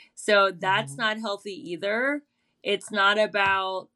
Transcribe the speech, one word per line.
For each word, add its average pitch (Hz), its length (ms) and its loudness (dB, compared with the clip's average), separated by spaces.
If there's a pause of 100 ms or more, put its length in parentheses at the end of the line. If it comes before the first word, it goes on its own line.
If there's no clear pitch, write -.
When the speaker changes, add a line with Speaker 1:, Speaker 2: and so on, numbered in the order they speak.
(160)
Speaker 1:
So 202 420 4
that's 190 360 -2
Speaker 2:
Mm-hmm. 247 80 -10
Speaker 1:
not 220 180 -2
healthy 202 520 -8
either. 233 520 -2 (400)
It's 190 260 -2
not 208 300 4
about 196 760 0